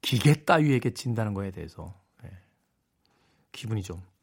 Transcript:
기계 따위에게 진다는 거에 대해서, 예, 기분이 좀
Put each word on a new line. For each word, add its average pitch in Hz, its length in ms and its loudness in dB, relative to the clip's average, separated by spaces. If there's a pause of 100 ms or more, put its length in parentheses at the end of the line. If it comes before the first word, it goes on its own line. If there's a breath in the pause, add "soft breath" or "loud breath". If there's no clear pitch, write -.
기계 139 420 4
따위에게 143 500 4
진다는 110 400 -4
거에 98 180 -4
대해서, 87 480 -14 (240)
예, 90 60 -16 (1200)
기분이 110 300 -6
좀 92 220 -10 (200)